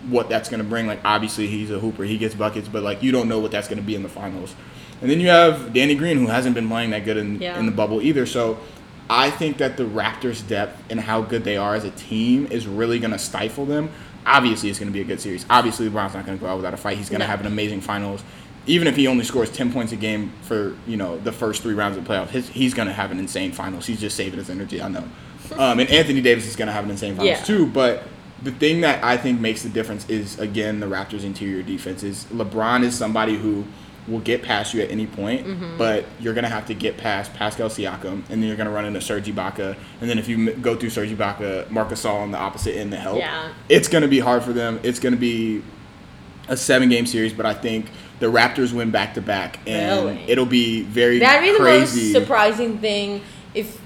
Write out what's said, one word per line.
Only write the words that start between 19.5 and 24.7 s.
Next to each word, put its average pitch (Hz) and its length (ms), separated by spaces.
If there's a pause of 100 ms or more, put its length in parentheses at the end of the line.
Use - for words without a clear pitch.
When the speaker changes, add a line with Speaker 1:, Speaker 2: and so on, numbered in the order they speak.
Speaker 1:
ten 123 220
points 117 200
a 113 40
game 104 360 (100)
for, 104 300 (160)
you 113 80
know, 90 260
the 117 80
first 110 320
three 110 120
rounds 101 220
of 87 80
the 107 80
playoffs, 90 180
his, 123 180
he's 131 260
gonna 107 180
have 98 200
an 92 80
insane 92 320
finals. 95 340
He's 110 140
just 104 160
saving 98 220
his 95 120
energy, 92 320